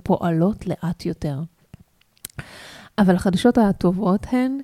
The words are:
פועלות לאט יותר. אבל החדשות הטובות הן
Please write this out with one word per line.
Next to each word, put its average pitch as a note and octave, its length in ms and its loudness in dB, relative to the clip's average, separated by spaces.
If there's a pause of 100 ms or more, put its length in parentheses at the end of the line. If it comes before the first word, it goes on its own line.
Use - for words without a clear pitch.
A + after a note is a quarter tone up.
פועלות F3 640 0
לאט E3+ 400 -6
יותר. D3 340 -6 (1600)
אבל F#3+ 160 4
החדשות G3 440 2
הטובות G3 720 2
הן C4 340 0